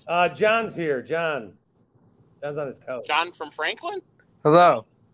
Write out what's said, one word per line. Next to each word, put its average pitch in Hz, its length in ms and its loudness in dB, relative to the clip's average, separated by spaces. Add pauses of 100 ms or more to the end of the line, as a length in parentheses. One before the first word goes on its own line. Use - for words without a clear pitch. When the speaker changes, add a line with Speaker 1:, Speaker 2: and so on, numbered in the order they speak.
Speaker 1:
Uh, 175 220 2
John's 208 460 0
here. 147 280 -4
John. 143 520 -4 (880)
John's 143 140 -8
on 147 120 -6
his 117 100 -14
couch. 127 280 -12
Speaker 2:
John 165 260 0
from 151 180 -12
Franklin? 339 500 -6 (420)
Speaker 3:
Hello. 156 440 6 (280)